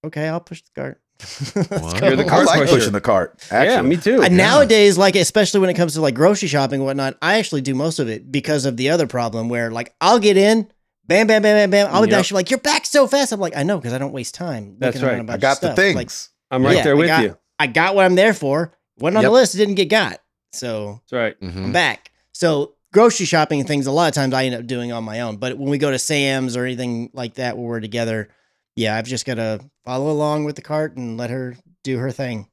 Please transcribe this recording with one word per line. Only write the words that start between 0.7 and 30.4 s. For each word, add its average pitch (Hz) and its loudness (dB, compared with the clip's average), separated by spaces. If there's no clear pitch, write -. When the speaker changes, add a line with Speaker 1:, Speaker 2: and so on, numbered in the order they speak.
Speaker 1:
cart." 135 -10
<laughs> - -12
Let's 202 -2
Speaker 2:
Wow. 90 -4
Speaker 1:
go. 135 4
Speaker 3:
You're 131 4
the 135 0
Speaker 4:
I - -4
Speaker 3:
cart 123 4
Speaker 4:
like - 4
Speaker 3:
pusher. 135 4
Speaker 4:
pushing 113 2
the 101 0
cart, 95 0
Speaker 3:
Yeah, 104 2
Speaker 4:
actually. 147 4
Speaker 3:
me 175 2
too. 226 2
Speaker 1:
And 180 4
Speaker 2:
Yeah. 190 6
Speaker 1:
nowadays, 214 6
like, 190 4
especially 202 2
when 185 2
it - -2
comes 170 0
to, 160 -2
like, 139 0
grocery 180 2
shopping 139 0
and 135 -2
whatnot, 135 -4
I 196 2
actually 156 -4
do 131 -4
most 156 -2
of 139 -2
it 113 -10
because 143 -2
of 123 -4
the 131 0
other 165 0
problem 117 -6
where, 117 -4
like, 117 -10
I'll 208 4
get 202 4
in, 208 4
bam, 208 2
bam, 214 4
bam, 214 4
bam, 208 2
bam. 202 2
I'll 190 2
be 220 2
Speaker 3:
Yep. 202 4
Speaker 1:
back. 175 0
She's - -6
like, 190 -2
"You're 262 -2
back 294 -2
so 277 2
fast." 277 0
I'm 202 -8
like, 175 -6
"I 139 -2
know, 180 -2
'cause 117 -8
I 131 -4
don't 135 -6
waste 127 -10
time 113 -10
Speaker 3:
That's 123 -2
Speaker 1:
looking 135 -2
around 123 0
Speaker 3:
right. 107 -8
Speaker 1:
a - -10
bunch 110 -8
Speaker 4:
I 98 -4
got 139 2
Speaker 1:
of - -8
Speaker 4:
the 175 -2
Speaker 1:
stuff." - 0
Like, 190 4
Speaker 4:
things. - -8
Speaker 3:
I'm 131 2
right 139 6
Speaker 1:
yeah, 139 2
Speaker 3:
there 143 4
Speaker 1:
I - 6
Speaker 3:
with 165 4
Speaker 1:
got, 156 2
Speaker 3:
you. 101 -4
Speaker 1:
I 147 2
got 165 0
what 190 6
I'm 180 4
there 196 4
for. 156 -2
Went 170 0
on 220 4
the - 4
Speaker 4:
Yep. 220 4
Speaker 1:
list, 233 4
didn't 202 2
get 190 2
got. 156 0
So 107 -8
Speaker 3:
That's - -12
right. 117 -4
Speaker 2:
Mm-hmm. 95 -8
Speaker 1:
I'm 120 -4
back. 139 -2
So 151 -2
grocery 220 4
shopping 151 0
and 135 -4
things, 143 -2
a 135 -4
lot 165 2
of 147 -2
times 135 -2
I 131 -2
end 123 -4
up 117 -10
doing 120 -6
on 117 -8
my 110 -10
own. 110 -8
But 123 -8
when 139 -6
we 143 -2
go 143 0
to 131 -2
Sam's 135 -2
or 123 -4
anything 120 -6
like 123 -10
that 123 -6
where 120 -10
we're 117 -6
together, 110 -6
yeah, 110 -2
I've 110 -6
just 127 -8
gotta 113 -6
follow 135 -6
along 151 -2